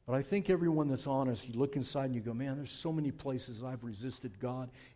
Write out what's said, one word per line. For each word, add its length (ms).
But 100
I 60
think 280
everyone 380
that's 200
honest, 400
you 100
look 180
inside 300
and 100
you 60
go, 120
"Man, 240
there's 140
so 200
many 200
places 520
I've 200
resisted 560
God, 320